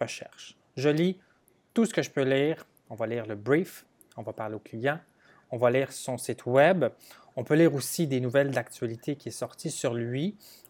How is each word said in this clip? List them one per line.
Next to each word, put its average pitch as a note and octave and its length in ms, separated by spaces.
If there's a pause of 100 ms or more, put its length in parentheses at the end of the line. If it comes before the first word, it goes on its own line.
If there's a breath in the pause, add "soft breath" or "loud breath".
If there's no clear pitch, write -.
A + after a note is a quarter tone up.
recherche. - 560 (200)
Je C3+ 120
lis E3+ 320 (540 soft breath)
tout A#3 100
ce G3+ 80
que E3 100
je C#3 80
peux C#3 140
lire. C#3 420 (240)
On A#2 60
va A2 100
lire A2+ 200
le G#2+ 100
brief, B2+ 500 (300)
on A#2+ 60
va A2 100
parler G#2+ 240
au G#2 40
client, C3 380 (540 soft breath)
on B2 40
va A#2+ 140
lire C3 220
son - 260
site - 280
web, C#3+ 400 (500 loud breath)
on C3 80
peut D#3 100
lire D#3 200
aussi C#3+ 340
des C3 120
nouvelles C#3 300
d'actualité A#2 640
qui C#3 140
est A2 40
sortie - 380
sur B2+ 240
lui. B2 420 (340 loud breath)